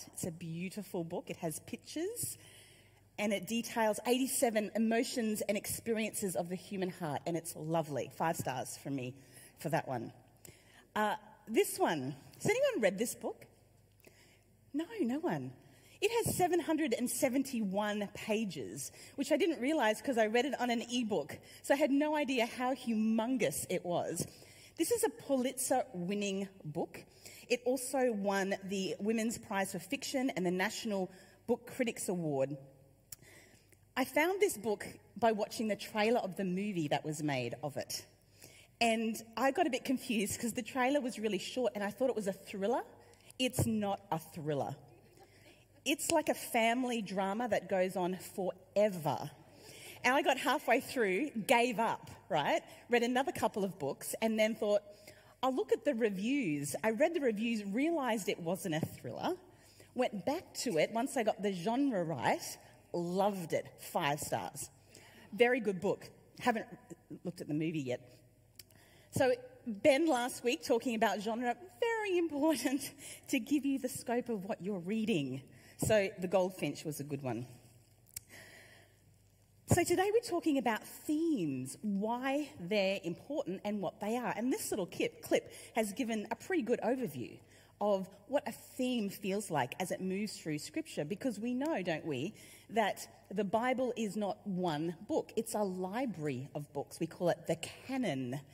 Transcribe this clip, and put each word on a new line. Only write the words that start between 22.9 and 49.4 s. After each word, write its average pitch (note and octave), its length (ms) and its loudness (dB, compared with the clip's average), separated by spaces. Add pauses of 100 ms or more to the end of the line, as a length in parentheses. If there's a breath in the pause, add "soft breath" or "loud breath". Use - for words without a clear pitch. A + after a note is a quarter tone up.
it F3+ 160 -2
was. E3 400 -2 (520 loud breath)
This E4 140 2
is A#4 120 2
a A4 60 2
Pulitzer-winning G3+ 1400 0 (160)
book. - 400 -6 (460 loud breath)
It A#3+ 160 2
also B3+ 480 2
won G3 500 2
the F#3+ 360 -2
Women's A3 380 0
Prize G3 360 -2
for F3+ 60 -4
Fiction C4+ 520 -2
and F#3 140 -2
the F3 60 4
National G3 600 -2 (340 loud breath)
Book - 300 -2
Critics - 320 -2
Award. D3 500 0 (1400 loud breath)
I B3+ 80 2
found F4 340 2
this F#4+ 180 2
book G#3 300 -2 (300)
by A3+ 160 4
watching A3 340 -2
the G3+ 80 2
trailer A3 460 2
of F#3+ 160 -4
the G3+ 80 -2
movie F3+ 420 -2
that D3 160 2
was D#3 180 -4
made B2+ 400 0
of C#3 140 -6
it. - 300 -6 (720 loud breath)
And A3+ 420 2 (140)
I C4+ 160 4
got D#4+ 160 4
a - 20 2
bit A#3+ 140 -2
confused A3+ 560 0
'cause A3+ 140 -4
the B3 100 -4
trailer C4+ 380 2
was A#3 180 -4
really G#3 200 0
short - 360 -2
and G#3 80 -2
I G3+ 80 -2
thought B3+ 180 2
it B3 60 0
was G#3 120 -2
a F#3+ 60 0
thriller. A3 500 -2 (540 loud breath)
It's - 280 2
not G#3 340 0 (120)
a D#3+ 80 0
thriller. C#3+ 560 -2 (1080 loud breath)
It's D4+ 280 0
like D#4 180 4
a C4 40 4
family A#3 680 2
drama G3 480 0
that F#3 200 0
goes F#3 260 2
on F#3 220 0
forever. F3+ 1120 0 (720 loud breath)